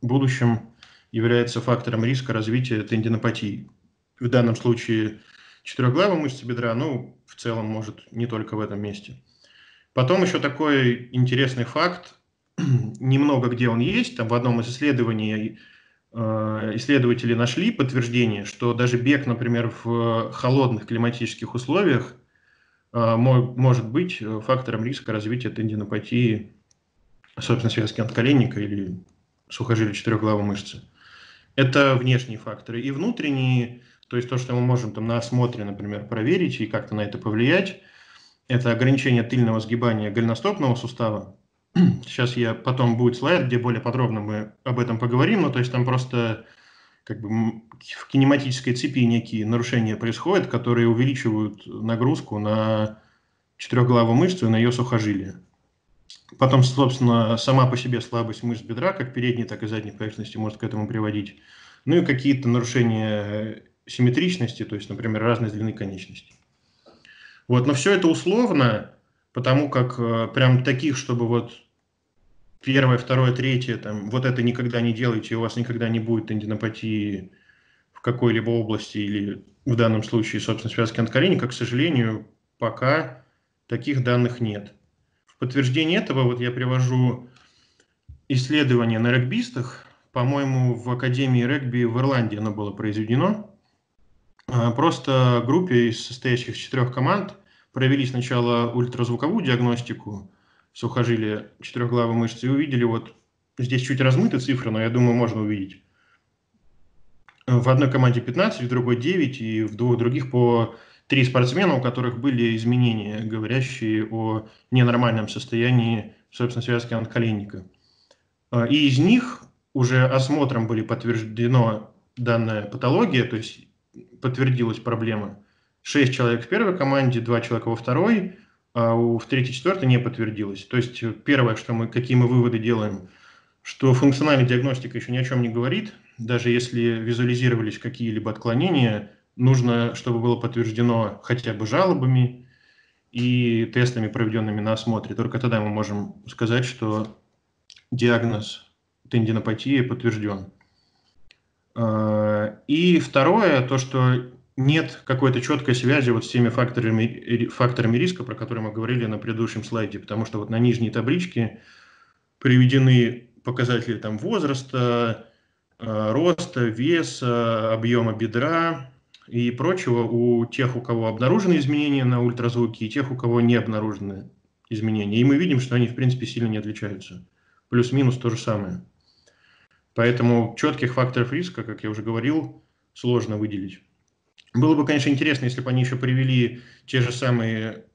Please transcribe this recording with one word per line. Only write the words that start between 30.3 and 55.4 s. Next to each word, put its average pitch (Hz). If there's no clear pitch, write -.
мышцы. -
Это 135
внешние 120
факторы. 117
И 139
внутренние, 135
то 123
есть 123
то, 127
что 123
мы 123
можем 123
там 110
на 117
осмотре, 120
например, 104
проверить 127
и 107
как-то -
на 107
это 101
повлиять, 131
это 123
ограничение 127
тыльного 113
сгибания 107
голеностопного 120
сустава, 110
<clears throat> 170
Щас 123
я, 113
потом 120
будет 120
слайд, 143
где 120
более 117
подробно 117
мы 107
об 127
этом 117
поговорим. 139
Ну, 135
то 123
есть 123
там 123
просто 123
как 104
бы, 104
м, 113
в -
кинематической 135
цепи 131
некие 113
нарушения 117
происходят, 131
которые 120
увеличивают 113
нагрузку 113
на 107
четырёхглавую 120
мышцу 175
и -
на 110
её 120
сухожилие. 107